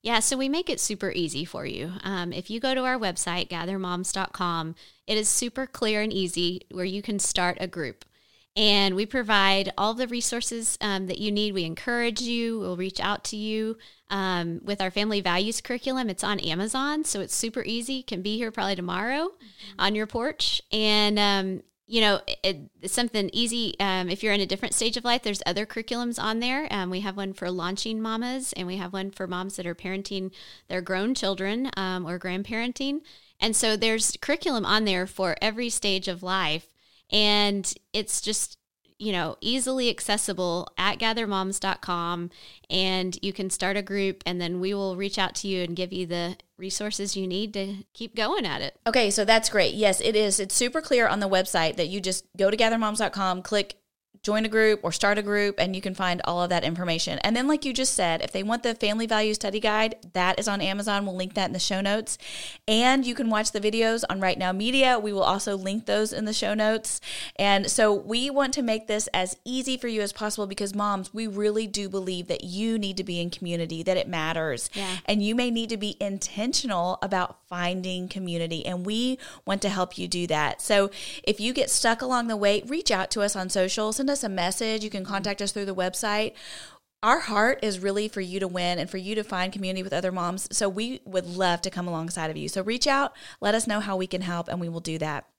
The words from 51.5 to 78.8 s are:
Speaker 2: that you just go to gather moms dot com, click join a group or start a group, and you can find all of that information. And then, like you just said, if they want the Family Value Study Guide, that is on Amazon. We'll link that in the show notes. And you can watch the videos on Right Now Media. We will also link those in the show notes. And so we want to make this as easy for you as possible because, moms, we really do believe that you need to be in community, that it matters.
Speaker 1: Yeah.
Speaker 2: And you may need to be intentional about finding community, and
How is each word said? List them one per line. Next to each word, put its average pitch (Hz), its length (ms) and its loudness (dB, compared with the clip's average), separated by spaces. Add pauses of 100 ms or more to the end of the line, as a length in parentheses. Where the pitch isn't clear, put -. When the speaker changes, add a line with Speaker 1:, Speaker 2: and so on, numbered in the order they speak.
Speaker 2:
that 170 100 0
you 190 140 -4
just 185 240 -2 (120)
go 196 140 6
to 220 60 0
gather 226 220 4
moms 214 200 0
dot 208 140 2
com, 185 280 0
click 202 360 -2 (500)
join 214 180 2
a 220 40 0
group 214 340 6
or 175 80 0
start 202 280 2
a 208 40 -2
group, 202 360 2
and 185 180 0
you 190 40 -4
can 190 140 -4
find 180 300 0
all 175 180 0
of 175 80 0
that 175 140 2
information. 170 560 -2
And 220 160 2
then, 247 100 2
like 302 180 2
you 269 80 -2
just 254 220 0
said, 170 280 2
if - 100 -4
they 190 100 -2
want 226 220 -2
the 233 100 2
Family 220 320 0
Value 214 280 2
Study 214 260 -2
Guide, 220 340 4 (200)
that 185 260 4
is 214 80 0
on 202 120 0
Amazon. 202 460 0
We'll 185 80 -4
link 185 200 -4
that 196 120 2
in 185 60 -2
the 185 80 -2
show 190 200 0
notes. 208 380 0 (480)
And 247 400 6
you 247 80 -2
can 226 160 0
watch 214 220 2
the 214 80 0
videos 226 500 2
on 190 100 0
Right 185 160 4
Now 185 140 0
Media. 247 480 4
We 208 140 -2
will 196 100 2
also 202 340 2
link 196 300 -2
those 214 260 2
in 214 120 -4
the 214 80 -2
show 208 220 0
notes. 220 460 0 (360)
And 196 340 4
so 214 240 6
we 233 340 0
want 269 260 2
to 285 80 0
make 220 260 0
this 214 260 0
as 185 300 0
easy 254 320 -2
for 247 100 -6
you 220 160 0
as 202 100 -2
possible 214 360 -4
because, 196 260 -4
moms, 202 400 -2
we 220 140 -4
really 208 400 0
do 202 200 -4
believe 185 380 -4
that - 160 -2
you 214 380 -2
need 196 160 -4
to 190 80 -4
be 175 160 -4
in 175 100 -2
community, 170 540 -4
that 185 120 2
it - 120 0
matters. 160 680 -2
Speaker 1:
Yeah. 190 220 -4 (100)
Speaker 2:
And 208 160 2
you 214 140 2
may 247 160 2
need 226 160 -2
to 226 80 -4
be 202 240 -6
intentional 196 1000 -2
about 190 480 -2
finding 180 600 -2
community, 170 580 -4
and 180 180 -4